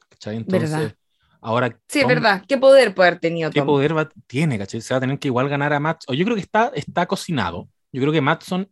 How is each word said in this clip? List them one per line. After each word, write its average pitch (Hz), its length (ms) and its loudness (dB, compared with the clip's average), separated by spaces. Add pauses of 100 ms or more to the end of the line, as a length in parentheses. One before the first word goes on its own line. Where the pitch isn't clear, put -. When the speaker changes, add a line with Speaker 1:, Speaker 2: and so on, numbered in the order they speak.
Speaker 1:
¿cachai? - 280 -12
Entonces, 165 340 -2
Speaker 2:
Verdad. 156 240 -4 (460)
Speaker 1:
ahora 117 460 -2
Speaker 2:
Sí, - 120 -2
es 277 60 2
Speaker 1:
Tom 254 40 2
Speaker 2:
verdad. 214 380 2
¿Qué 277 100 0
poder 262 380 6
puede 180 140 6
haber 170 100 0
tenido 165 320 -2
Speaker 1:
¿Qué 147 80 0
Speaker 2:
Tom? 139 80 0
Speaker 1:
poder 147 280 2
va, 156 140 0 (180)
tiene, 135 300 -2
cachai? 101 240 -8
Se - 120 -6
va 131 40 2
a 127 40 0
tener 135 180 -2
que - 80 -6
igual 127 220 0
ganar 143 240 -2
a 143 60 0
Matt. 160 280 -4
O 131 60 -6
yo 143 120 -2
creo 240 100 0
que 196 60 -2
está, 214 340 0
está 175 320 -4
cocinado. 104 600 -6 (240)
Yo 131 100 -8
creo 147 120 0
que 160 80 0
Mattson 165 500 -2